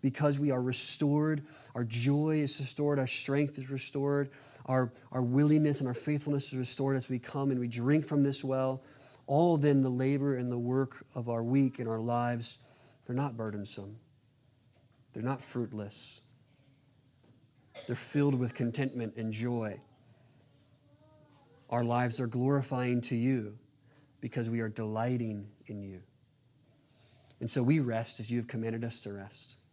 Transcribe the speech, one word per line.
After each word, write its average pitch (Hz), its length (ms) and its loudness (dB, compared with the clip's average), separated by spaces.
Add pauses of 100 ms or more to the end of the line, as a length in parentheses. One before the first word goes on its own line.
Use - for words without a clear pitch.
because 139 360 2
we 143 120 0
are 127 100 0
restored, 147 800 2 (320)
our 120 100 -4
joy 143 540 2
is 147 220 6
restored, 147 400 0
our 131 80 0
strength 143 500 2
is 131 140 -10
restored, 139 580 0 (380)
our, 127 260 2 (180)
our 127 120 0
willingness 147 560 4
and 135 80 0
our 123 80 -2
faithfulness 143 580 -2
is 131 60 -4
restored 135 360 4
as 127 140 0
we 127 80 -2
come 139 320 -4
and 127 100 0
we 123 80 -2
drink 131 380 2
from 147 160 2
this 139 220 2
well, 131 400 -2 (420)
all 165 320 4
then 143 240 6
the 131 80 2
labor 135 480 0
and 123 140 -4
the 123 80 -2
work 127 440 -2 (120)
of 120 120 -6
our 117 140 -4
week 127 380 2
and 117 100 -4
our 113 100 -2
lives, 120 600 0 (480)
they're 123 80 -6
not 135 200 -4
burdensome. 104 600 -8 (1160)
They're 110 100 -8
not 127 180 -4
fruitless. 107 800 -6 (1700)
They're 123 80 -4
filled 143 440 2
with 123 140 -2
contentment 120 640 -4
and 110 160 -4
joy. 113 480 -4 (1900)
Our 120 120 0
lives 120 380 0
are 123 60 -2
glorifying 123 720 0
to 123 140 -4
you 113 420 -2 (600)
because 117 320 -4
we 117 80 -2
are 113 100 -2
delighting 110 800 -4 (180)
in 104 160 -10
you. 95 220 -14 (1400)
And 120 100 -4
so 127 140 4
we 151 160 4
rest 117 400 -2
as 113 120 -4
you 120 60 -2
have 117 100 -4
commanded 113 360 -6
us 117 180 0
to 101 120 -8
rest. - 440 -10 (160)